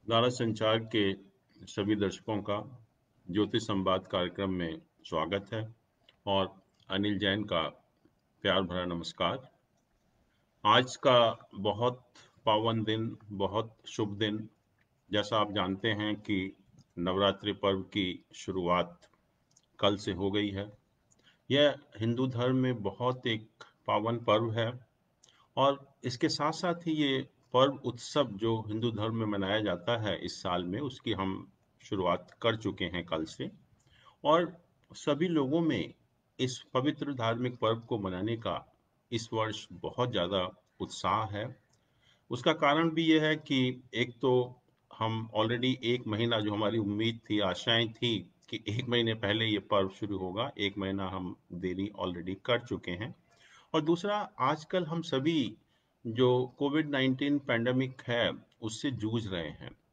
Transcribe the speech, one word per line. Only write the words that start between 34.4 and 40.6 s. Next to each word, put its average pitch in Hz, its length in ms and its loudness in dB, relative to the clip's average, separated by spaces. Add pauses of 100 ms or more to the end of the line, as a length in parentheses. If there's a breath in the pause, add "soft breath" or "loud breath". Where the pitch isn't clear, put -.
सभी 151 340 0
लोगों 156 340 2
में 127 320 0 (460)
इस 127 240 -2 (100)
पवित्र 143 400 0
धार्मिक 120 420 0
पर्व 113 240 2
को 113 180 -4
मनाने 98 400 -2
का 95 380 -6 (360)
इस 117 220 -4
वर्ष 110 400 -2
बहुत 113 380 -4
ज़्यादा 92 520 -2 (160)